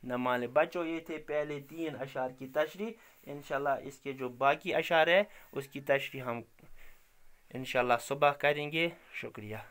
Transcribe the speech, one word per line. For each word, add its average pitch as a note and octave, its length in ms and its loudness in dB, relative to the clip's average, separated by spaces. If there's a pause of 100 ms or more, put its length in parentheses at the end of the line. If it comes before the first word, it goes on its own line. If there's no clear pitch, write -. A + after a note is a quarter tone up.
न B2 80 -4
मान B2 260 2
ले। A#2+ 80 -2
बच्चों, E3 380 2
ये E3 240 -6
थे D#3 80 -6
पहले D3+ 420 -4
तीन D#3 340 -6
अशार B2+ 380 -4
की C3 160 -14
तशरीह। F3+ 460 -2 (380)
इंशाल्लाह C#3+ 460 -2
इसके C#3 360 -10
जो C3 160 -4
बाकी C#3 420 2
अशार D#3+ 380 4
है G3 180 6 (260)
उसकी C#3 280 -8
तशरीह C#3 480 0
हम A#2 140 -4 (1120)
इंशाल्लाह B2 420 4
सुबह C#3+ 340 2
करेंगे। D3 600 0 (300)
शुक्रिया। G#2+ 500 -10